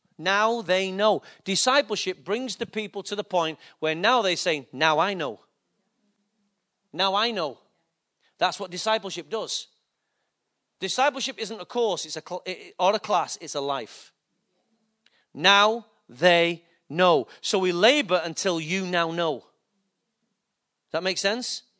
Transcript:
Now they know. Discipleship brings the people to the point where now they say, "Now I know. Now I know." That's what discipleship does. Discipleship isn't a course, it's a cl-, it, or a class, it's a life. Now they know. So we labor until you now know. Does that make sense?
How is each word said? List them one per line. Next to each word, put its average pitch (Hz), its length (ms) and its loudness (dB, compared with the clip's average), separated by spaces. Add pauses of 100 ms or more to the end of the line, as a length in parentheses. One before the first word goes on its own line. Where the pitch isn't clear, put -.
(180)
Now 208 420 2
they 185 300 0
know. 196 320 2 (220)
Discipleship 202 800 0
brings 226 320 -4
the 190 100 -8
people 202 380 -10
to 208 120 -8
the 202 80 -6
point 160 340 -2 (200)
where 156 160 0
now 220 280 4
they 180 140 2
say, 151 360 -2
"Now 151 260 4
I 196 160 2
know. 139 260 -6 (1500)
Now 190 220 -2
I 220 160 0
know." 175 280 -4 (800)
That's 170 220 -2
what 190 120 -10
discipleship 180 580 -4
does. 196 380 -6 (1120)
Discipleship 254 600 -2
isn't 208 220 -8
a 180 60 -14
course, 220 400 -2
it's 156 100 -12
a 151 100 -8
cl-, - 200 -8
it, 175 320 -12
or 190 160 4
a 214 40 -2
class, 175 440 -2
it's 156 120 -10
a 147 60 -4
life. 139 520 -6 (1200)
Now 202 520 4 (220)
they 170 560 4 (240)
know. 160 380 4 (160)
So - 160 0
we 185 140 2
labor 190 520 4
until 170 340 -2
you 180 280 -4
now 170 240 0
know. 165 300 -2
Does - 1500 -20
that 165 100 -4
make 185 160 -2
sense? 233 440 -4 (180)